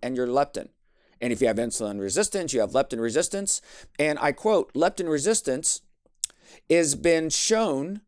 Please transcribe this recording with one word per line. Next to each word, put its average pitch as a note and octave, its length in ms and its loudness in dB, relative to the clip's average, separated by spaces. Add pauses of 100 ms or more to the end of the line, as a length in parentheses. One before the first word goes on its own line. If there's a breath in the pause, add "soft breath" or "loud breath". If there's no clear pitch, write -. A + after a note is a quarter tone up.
and B2+ 120 -4
your B2 140 0
leptin. C#3 400 -2 (520)
And A#2+ 120 -2
if G#2 80 -2
you B2 80 4
have G#2+ 80 2
insulin A2 440 -4
resistance, E3 520 -2
you B2 80 2
have G2+ 100 0
leptin C3 300 0
resistance. E3+ 600 -2 (380 loud breath)
And D3+ 220 0
I D3 100 2
quote, G3+ 440 0
"Leptin F3 340 0
resistance D3+ 720 0 (880 loud breath)
has D#3+ 260 4
been D#3+ 360 2
shown G3 760 0